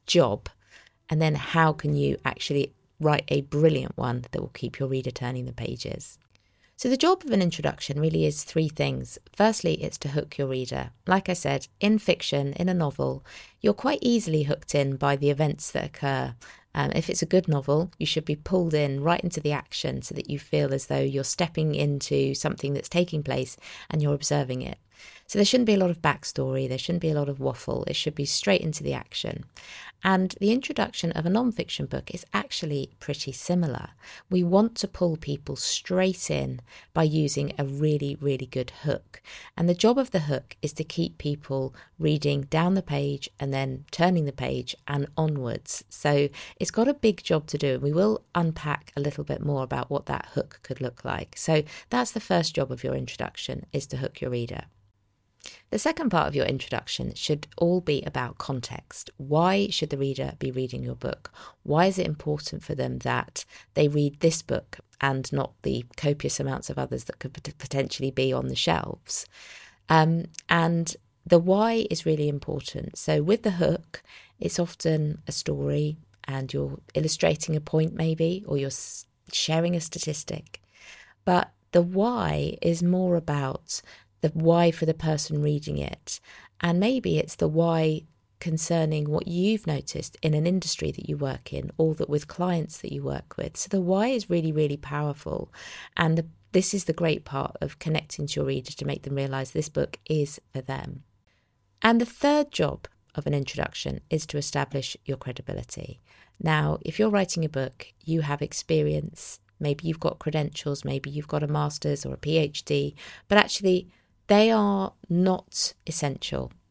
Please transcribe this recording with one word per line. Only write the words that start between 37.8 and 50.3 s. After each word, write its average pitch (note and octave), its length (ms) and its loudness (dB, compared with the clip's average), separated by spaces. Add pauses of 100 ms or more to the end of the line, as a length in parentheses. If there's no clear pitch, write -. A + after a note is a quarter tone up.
really C3+ 240 0
good B2+ 280 -6 (100)
hook. - 400 -4 (340)
And E3+ 120 2
the F3 60 6
job A#3 220 6
of C4+ 140 0
the F#3 100 2
hook D3 400 -4
is D3 140 -2
to D#3 100 -6
keep - 320 -4
people C3+ 580 -4 (240)
reading D3 440 2
down E3 320 2
the F#3+ 80 2
page C#3+ 560 -4
and C#3 160 -2
then C3+ 380 -4
turning E3+ 340 4
the C#3 60 -4
page B2+ 420 -4 (120)
and C#3+ 200 -2 (100)
onwards. C#3+ 720 -2
So C#3+ 400 2 (300)
it's - 120 -2
got A#3 180 4
a D4 60 4
big G#3+ 280 2
job D#3 260 0
to D3+ 100 -4
do, C3+ 160 0
and C3 80 -4
we C#3+ 100 2
will G#3 320 2 (100)
unpack D#3+ 640 -2
a C#3+ 40 -4
little D3 240 -4
bit C#3 180 -4
more C#3+ 200 0
about B2+ 280 -4
what C#3+ 160 -4
that - 280 -6